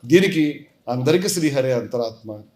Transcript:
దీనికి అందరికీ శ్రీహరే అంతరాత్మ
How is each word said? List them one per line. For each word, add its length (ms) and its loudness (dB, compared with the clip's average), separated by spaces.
దీనికి 600 2
అందరికీ 400 0
శ్రీహరే 440 0
అంతరాత్మ 600 -6